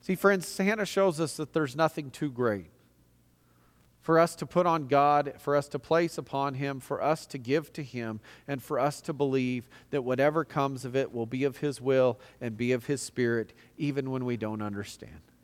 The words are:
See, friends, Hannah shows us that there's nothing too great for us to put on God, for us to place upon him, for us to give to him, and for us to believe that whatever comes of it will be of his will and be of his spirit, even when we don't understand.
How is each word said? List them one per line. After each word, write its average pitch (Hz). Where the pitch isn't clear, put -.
See, -
friends, 190
Hannah 208
shows 185
us 165
that 151
there's 147
nothing 156
too 147
great 113
for 165
us 170
to -
put 180
on 165
God, 143
for 143
us 143
to 131
place 165
upon 139
him, 139
for -
us 156
to -
give 139
to -
him, 117
and 139
for 143
us 143
to 165
believe 131
that 143
whatever 139
comes 135
of 123
it 135
will 117
be 131
of 131
his 147
will 127
and 117
be 120
of 120
his 139
spirit, 117
even 135
when 131
we 123
don't 107
understand. 101